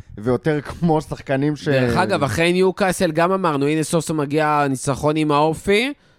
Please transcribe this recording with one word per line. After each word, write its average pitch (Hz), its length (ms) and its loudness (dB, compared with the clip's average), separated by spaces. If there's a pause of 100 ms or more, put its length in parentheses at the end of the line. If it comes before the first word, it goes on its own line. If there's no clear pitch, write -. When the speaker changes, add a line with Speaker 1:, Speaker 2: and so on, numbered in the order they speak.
(180)
Speaker 1:
ויותר 127 460 0
<laughs> - 60 -14
כמו 156 320 0
שחקנים 143 540 -2
ש- - 120 -8
Speaker 2:
דרך 127 300 2
אגב, 180 260 0
אחרי 165 300 2
ניוקאסל 185 580 0
גם 170 200 2
אמרנו, 160 360 0
"הנה 156 160 0
סוף 160 220 -2
סוף 156 120 -4
מגיע 147 520 0
ניצחון 143 480 -2
עם 151 140 0
האופי", 196 640 2 (260)